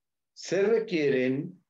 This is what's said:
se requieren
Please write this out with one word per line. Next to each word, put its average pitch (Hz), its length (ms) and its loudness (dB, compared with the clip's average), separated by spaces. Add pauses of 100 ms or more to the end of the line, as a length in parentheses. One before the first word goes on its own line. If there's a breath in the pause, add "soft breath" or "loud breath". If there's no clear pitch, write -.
(340)
se 190 300 -2
requieren 147 1080 0